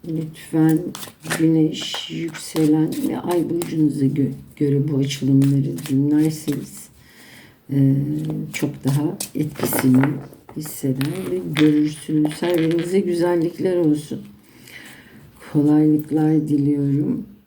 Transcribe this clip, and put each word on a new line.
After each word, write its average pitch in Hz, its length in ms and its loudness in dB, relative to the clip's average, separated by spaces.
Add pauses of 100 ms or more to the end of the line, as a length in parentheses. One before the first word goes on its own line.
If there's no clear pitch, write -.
Lütfen 160 720 0 (600)
Güneş, 160 720 0
yükselen 160 800 0 (160)
ve - 100 -4
ay 170 300 -2
burcunuza 156 560 0
gö-, 135 260 0 (240)
göre 143 360 0
bu 139 60 0
açılımları 139 800 2 (120)
dinlerseniz, 147 1000 0 (840)
e, 135 220 4 (580)
çok - 300 -6
daha 147 340 0 (180)
etkisini 135 680 2 (520)
hisseder 151 760 -4
ve 185 80 -2 (160)
görürsünüz. 151 880 2
Her 175 160 0
birinize 165 420 0
güzellikler 175 760 0
olsun. 151 440 0 (1300)
Kolaylıklar 151 760 4 (160)
diliyorum. 143 800 0 (220)